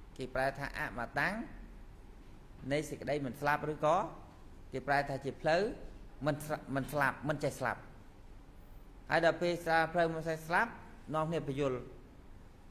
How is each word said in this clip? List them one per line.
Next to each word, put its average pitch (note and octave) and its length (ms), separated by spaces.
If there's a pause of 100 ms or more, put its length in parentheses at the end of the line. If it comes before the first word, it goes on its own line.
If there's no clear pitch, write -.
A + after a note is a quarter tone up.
(140)
khi C3 180
prai C3+ 200
tha C#3+ 120
áp C3 260
mà A#2 160
tăng, F3 380 (1160)
nây C#3+ 200
sạch C#3 220
đây C#3+ 160
mình C3 200
slap C#3+ 260
rứ D3+ 140
có. F3+ 300 (640)
Khi C3 80
prai C#3+ 220
tha C#3 140
chỉ C3 140
pleu, E3+ 380 (520)
mình C#3+ 140 (140)
sla-, D3+ 100 (100)
mình C3 220
slap, C3+ 340
mình D3+ 160
chạy C#3+ 100
slap. A#2 280 (1300)
Hai D#3+ 120
đợt D#3+ 200
phê F3 160
xa E3 300
pleu E3 220
mình D#3+ 160
chạy D#3+ 120
slap, F3 320 (400)
nó D#3 120
không D#3 120
thể D#3+ 80
phải C#3+ 140
dùl. C3 240 (920)